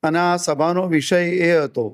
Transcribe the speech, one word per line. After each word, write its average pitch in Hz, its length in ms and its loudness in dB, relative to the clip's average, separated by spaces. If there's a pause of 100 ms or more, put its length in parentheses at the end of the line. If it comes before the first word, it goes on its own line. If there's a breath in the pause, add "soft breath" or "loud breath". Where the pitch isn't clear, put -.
અને 160 240 0
આ 175 180 2
સભાનો 165 380 0 (100)
વિષય 160 260 2 (280)
એ 170 80 4
હતો 139 380 -2